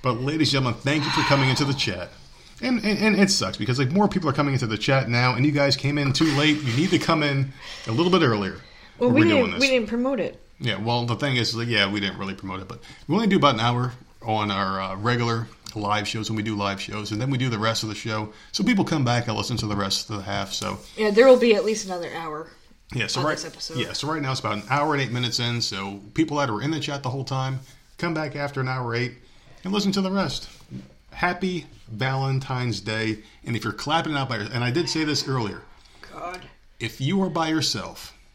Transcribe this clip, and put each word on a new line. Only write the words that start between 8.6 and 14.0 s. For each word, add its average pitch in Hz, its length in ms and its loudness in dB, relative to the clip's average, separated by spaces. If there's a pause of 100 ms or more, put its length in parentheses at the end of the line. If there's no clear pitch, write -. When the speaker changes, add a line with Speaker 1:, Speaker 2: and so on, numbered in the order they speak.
Speaker 2:
Well, 247 120 4
Speaker 1:
when 247 40 6
Speaker 2:
we 294 60 6
Speaker 1:
we're 320 60 8
Speaker 2:
didn't, 311 140 6
Speaker 1:
doing 220 140 2
this. 233 60 -4
Speaker 2:
we 269 80 4
didn't 240 200 2
promote 240 320 -2
it. - 200 -6 (200)
Speaker 1:
Yeah, 113 160 -2
well, 117 300 0
the 117 100 0
thing 139 200 0
is, 113 200 0
like, 117 100 -2
yeah, 101 240 2
we 104 80 -2
didn't 98 200 -4
really 98 160 -6
promote 95 260 -10
it, 92 80 -14
but - 100 -14 (300)
we 156 80 2
only 226 100 2
do 190 100 6
about 139 180 6
an 110 60 -2
hour 120 340 0 (300)